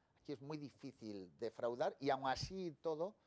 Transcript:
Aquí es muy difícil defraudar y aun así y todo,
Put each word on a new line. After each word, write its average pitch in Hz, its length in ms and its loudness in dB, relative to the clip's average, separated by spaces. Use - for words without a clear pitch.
Aquí 147 100 -6
es 117 80 -8
muy 151 160 -6
difícil 107 800 -10
defraudar 120 640 2
y 139 100 4
aun 135 180 4
así 180 400 0
y 160 40 -2
todo, 165 440 -2